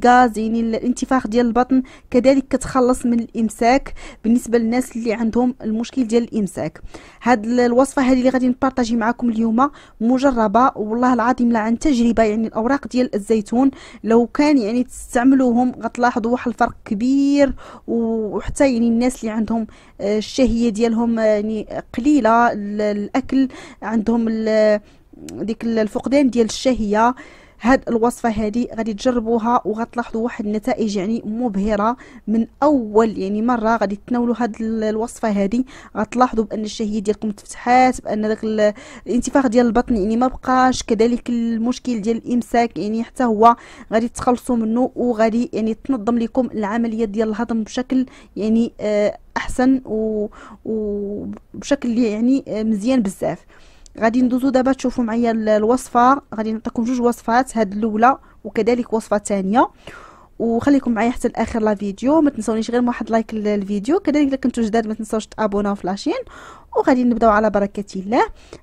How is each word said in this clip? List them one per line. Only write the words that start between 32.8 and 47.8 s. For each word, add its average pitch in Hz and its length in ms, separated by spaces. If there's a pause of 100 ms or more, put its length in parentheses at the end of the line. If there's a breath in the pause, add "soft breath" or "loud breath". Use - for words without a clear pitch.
يعني 196 240
مره 233 360
غادي 202 300
تناولوا 240 300
هاد 226 240
ال-، 220 220
الوصفه 220 460
هادي، 202 360 (320 loud breath)
غتلاحظوا 226 480
بان 214 180
الشهيه 214 360
ديالكم 208 320
تفتحات، 254 720
بان 214 200
داك 214 220
ال-، 214 300 (340 loud breath)
الانتفاخ 254 400
ديال 240 180
البطن 233 300
يعني 214 220
ما 233 100
بقاش، 254 560
كذلك 233 460
المشكل 233 720
ديال 226 160
الامساك 233 600
يعني 214 260
حتى - 200
هو 226 320 (380 loud breath)
غادي 226 140
تخلصوا 247 480
منه، 233 400
وغادي 226 580
يعني 220 200
تنظم 233 440
لكم 233 360
العمليات 220 560
ديال 214 200
الهضم 226 340
بشكل 254 420 (300 loud breath)